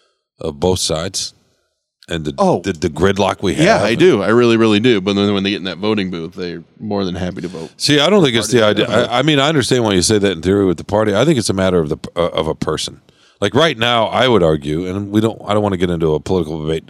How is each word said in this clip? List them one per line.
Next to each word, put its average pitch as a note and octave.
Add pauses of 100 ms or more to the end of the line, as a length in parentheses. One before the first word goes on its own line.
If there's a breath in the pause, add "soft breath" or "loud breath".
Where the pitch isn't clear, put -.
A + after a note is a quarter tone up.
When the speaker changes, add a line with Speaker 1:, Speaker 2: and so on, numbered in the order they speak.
(400)
Speaker 1:
of D2+
both F#2
sides? - (760)
And D#2+
the, C#2+
Speaker 2:
Oh. D#3+
Speaker 1:
the, G2
the D#2+
gridlock F#2+
we F#2
Speaker 2:
Yeah, F3+
Speaker 1:
have -
Speaker 2:
I G#2
Speaker 1:
and A#2+
Speaker 2:
do. D3+
I F#2
really, A#2
really A2
do. A2
But G2+
then G2+
when G2
they G2
get G2+
in D#2
that F2
voting G#2
booth, E2
they're E2+ (160)
more G#2
than F2
happy F2
to F2
vote. D#2+
Speaker 1:
See, C#3+
I D#3
don't G3+
think B2
it's -
the B2
Speaker 2:
Party. G#2
Speaker 1:
idea. A#2
I, A#2+
I -
mean, D3+
I C#3
understand B2+
why G2+
you F2+
say G#2+
that G2
in E2
theory G2
with F2
the D#2+
party. G#2
I B2
think D#3
it's G2+
a G2+
matter F#2
of D2+
the, D2+ (180)
uh, E2+
of E2
a D#2
person. - (400 soft breath)
Like G#2
right D#3
now, A#2
I G2
would G#2+
argue, D#2
and G2+
we G#2+
don't, A2
I G2+
don't G#2+
wanna G2
get F2+
into E2
a D2+
political D#2+
debate D#2